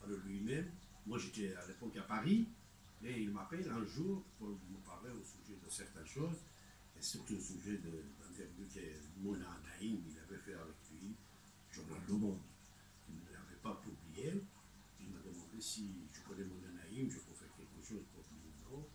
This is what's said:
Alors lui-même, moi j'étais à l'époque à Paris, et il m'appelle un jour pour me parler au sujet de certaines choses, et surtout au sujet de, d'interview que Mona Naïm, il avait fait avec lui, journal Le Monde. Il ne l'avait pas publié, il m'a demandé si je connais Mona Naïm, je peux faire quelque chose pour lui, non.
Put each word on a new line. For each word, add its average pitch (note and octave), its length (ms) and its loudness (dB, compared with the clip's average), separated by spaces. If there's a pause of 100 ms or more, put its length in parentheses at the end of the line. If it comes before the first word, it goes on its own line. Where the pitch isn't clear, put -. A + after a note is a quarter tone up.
Alors G2+ 160 2
lui-même, A2 520 4 (340)
moi A#2 140 4
j'étais G2 360 2
à F2+ 120 -6
l'époque A2+ 300 -2
à G2 60 -2
Paris, C3+ 440 12 (560)
et A#2 200 2
il G2+ 80 4
m'appelle D#3+ 380 2
un A2+ 160 4
jour F#3+ 380 4 (140)
pour - 100 -2
me F#2+ 380 -4
parler B2 260 -6
au G#2+ 120 -4
sujet - 380 -10
de E2+ 80 -10
certaines - 380 -4
choses, E3 320 2 (580)
et - 40 -6
surtout - 340 2
au F#2+ 60 2
sujet F#2+ 360 2
de, E2 260 -2 (160)
d'interview F2+ 540 -6
que D#2+ 480 -6
Mona F2 420 2
Naïm, F#2+ 460 2
il D2+ 100 -6
avait F#2 200 -6
fait - 140 -6
avec D#2+ 220 -6 (160)
lui, F#2 240 -4 (540)
journal - 380 -4
Le G2 60 8
Monde. G#2 260 6 (720)
Il E2 60 -4
ne - 180 -8
l'avait - 280 -10
pas G#2 140 0
publié, C#3+ 680 0 (600)
il F#2+ 80 -8
m'a F2+ 100 -6
demandé F2+ 400 -6
si F#2+ 540 -2
je - 80 -10
connais G2 240 -2
Mona F2+ 260 -4
Naïm, G#2+ 380 2
je - 100 -2
peux - 140 -10
faire - 240 -10
quelque - 280 -10
chose G2+ 180 -2 (100)
pour F2 180 -10
lui, - 220 -10 (100)
non. D3 320 -6